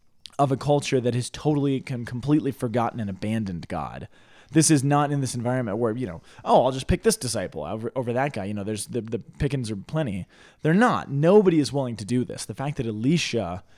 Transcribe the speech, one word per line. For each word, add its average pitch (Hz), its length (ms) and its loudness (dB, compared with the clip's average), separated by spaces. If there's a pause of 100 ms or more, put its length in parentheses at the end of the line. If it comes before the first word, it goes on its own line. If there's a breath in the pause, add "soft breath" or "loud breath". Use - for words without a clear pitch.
(380)
of 139 140 4
a 131 60 0
culture 143 440 2
that 120 120 0
has 123 160 -2
totally 143 500 0
com-, 120 260 -8
completely 135 460 0
forgotten 117 480 -2
and 101 100 -4
abandoned 98 580 -4
God. 67 400 -8 (440 soft breath)
This 156 180 4
is 143 140 6
not 143 280 2
in 143 100 0
this 127 140 -4
environment 120 440 -2
where, 113 180 0
you 127 100 -4
know, 82 140 -10 (220 loud breath)
"Oh, 175 220 6
I'll 131 60 2
just 131 160 -6
pick 180 160 0
this 220 140 4
disciple 92 460 -6
over, 110 320 -6
over 120 180 -2
that 135 200 -2
guy." 98 120 -6
You 104 80 -6
know, 104 100 -6
there's 107 240 -6
the, 117 140 -4
the 113 180 -6
pickings 131 520 -4
are 107 40 -4
plenty. 101 520 -6 (340 loud breath)
They're 156 120 2
not. 190 360 4
Nobody 170 500 6
is 123 140 0
willing 127 240 -4
to 104 80 -10
do 123 180 0
this. - 220 -8
The 110 80 -10
fact 139 240 -6
that 127 80 -4
Elisha 110 760 0 (140 soft breath)